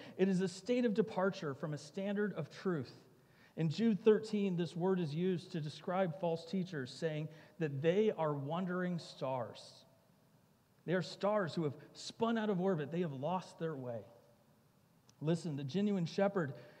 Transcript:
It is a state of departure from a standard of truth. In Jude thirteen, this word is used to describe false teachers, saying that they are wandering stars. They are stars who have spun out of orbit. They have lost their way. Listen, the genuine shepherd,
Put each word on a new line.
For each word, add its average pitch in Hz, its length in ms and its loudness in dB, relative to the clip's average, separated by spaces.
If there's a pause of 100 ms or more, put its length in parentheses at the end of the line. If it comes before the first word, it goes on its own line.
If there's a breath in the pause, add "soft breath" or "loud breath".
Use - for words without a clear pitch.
(160 loud breath)
It 190 120 6
is 185 120 4
a 185 80 2
state 247 380 0
of 214 80 2
departure 190 600 0
from 151 200 -4
a 143 40 -6
standard 202 540 -2
of 156 180 -6
truth. 165 480 -2 (600 soft breath)
In 160 100 4
Jude 208 340 2
thirteen, 208 540 6
this 170 180 -2
word 185 240 2
is 151 160 -2
used 180 380 0
to 170 80 -4
describe 180 580 -2
false 165 280 -2
teachers, 175 440 -4
saying 156 380 -4 (300 loud breath)
that 139 240 -2
they 196 340 4
are 156 160 2
wandering 175 680 -2
stars. - 840 -8 (1000)
They 156 100 0
are 180 80 2
stars 196 520 0
who 170 80 0
have 147 140 0 (160 loud breath)
spun - 440 -2
out 214 140 0
of 180 100 2
orbit. 170 300 2
They 170 120 0
have 156 100 -2
lost 160 480 -4
their 160 160 -4
way. 123 240 -6 (1200)
Listen, 165 340 -2
the 139 80 -6
genuine 185 440 0
shepherd, 190 480 0 (260 loud breath)